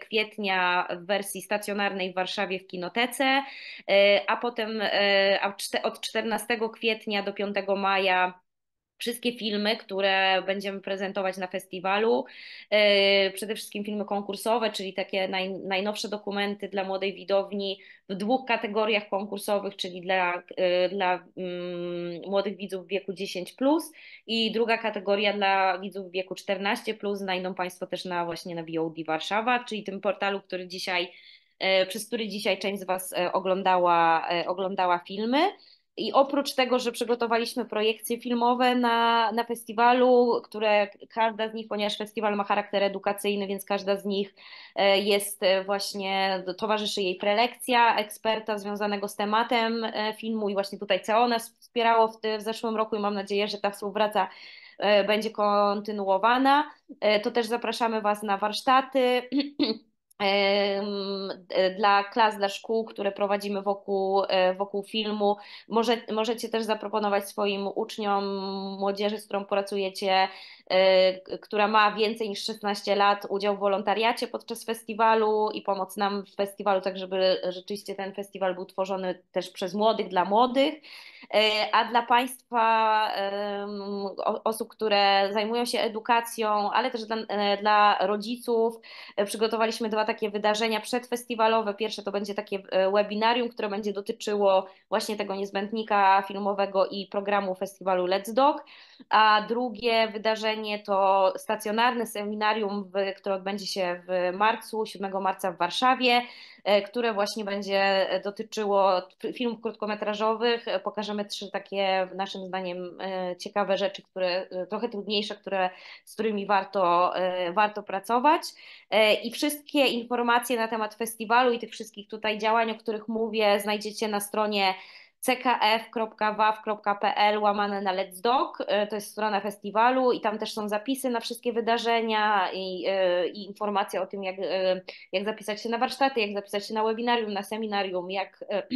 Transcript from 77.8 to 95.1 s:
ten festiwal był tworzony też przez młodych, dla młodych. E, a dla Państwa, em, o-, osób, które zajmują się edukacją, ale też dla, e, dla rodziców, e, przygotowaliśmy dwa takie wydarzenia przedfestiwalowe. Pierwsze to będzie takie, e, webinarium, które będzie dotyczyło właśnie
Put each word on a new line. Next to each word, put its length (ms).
ten 200
festiwal 400
był 100
tworzony 580
też 180
przez 240
młodych, 340
dla 160
młodych. 500
E, 60
a 120
dla 180
Państwa, 1120
em, 920
o-, 380
osób, 240
które 640
zajmują 320
się 160
edukacją, 920
ale 200
też 140
dla, 120
e, 400
dla 500
rodziców, 680
e, 80
przygotowaliśmy 640
dwa 200
takie 220
wydarzenia 500
przedfestiwalowe. 920
Pierwsze 280
to 100
będzie 220
takie, 360
e, 200
webinarium, 580
które 200
będzie 240
dotyczyło 720
właśnie 280